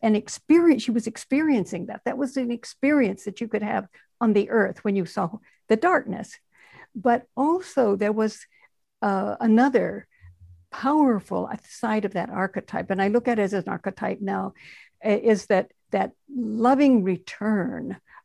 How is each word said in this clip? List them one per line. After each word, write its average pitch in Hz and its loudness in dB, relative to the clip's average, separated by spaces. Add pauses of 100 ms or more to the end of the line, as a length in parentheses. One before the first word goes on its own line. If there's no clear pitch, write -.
an 220 4
experience. 302 4
She 247 -2
was 226 -2
experiencing 220 -2
that. - -14
That - -4
was 262 -4
an 240 -2
experience 240 0
that - -10
you 233 -6
could 208 -4
have 202 -4 (320)
on 220 2
the 202 2
earth 196 0
when 202 0
you 180 -2
saw 190 -6 (320)
the 226 6
darkness. 226 -2 (560)
But 233 0 (100)
also 277 0
there 208 0
was, 214 -4 (560)
uh, 202 -2
another 233 2 (600)
powerful 247 0 (140)
side 214 -4
of 196 -4
that 170 -4
archetype, 185 -6
and 190 0
I 196 2
look 233 0
at 226 0
it 208 2
as 190 -2
an 190 -4
archetype 190 -6
now, 196 -6 (480)
i-, 220 -2
is 208 2
that, 190 0 (200)
that 190 -2 (240)
loving 240 2
return 190 -4 (280)